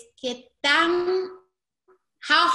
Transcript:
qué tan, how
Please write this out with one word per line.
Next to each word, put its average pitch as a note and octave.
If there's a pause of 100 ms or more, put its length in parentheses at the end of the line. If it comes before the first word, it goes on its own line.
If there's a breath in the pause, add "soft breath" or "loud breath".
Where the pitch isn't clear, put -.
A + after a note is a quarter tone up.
(160)
qué B3
tan, F4 (1000)
how E4